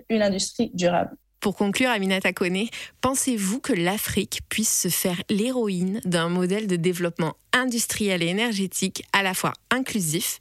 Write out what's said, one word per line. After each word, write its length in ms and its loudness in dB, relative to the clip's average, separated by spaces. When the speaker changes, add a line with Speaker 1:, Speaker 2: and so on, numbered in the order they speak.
Speaker 1:
une 140 2
industrie 500 0
durable. 440 2
Speaker 2:
Pour 160 0
conclure, 320 2
Aminata 460 2
Koné, 340 0
pensez-vous 600 0
que 120 -2
l'Afrique 680 0
puisse 280 0
se 100 0
faire 420 0
l'héroïne 760 0
d'un 240 0
modèle 380 0
de 100 2
développement 560 0
industriel 680 0
et 40 2
énergétique 800 -2
à 80 4
la 100 0
fois 220 -2
inclusif, 720 -2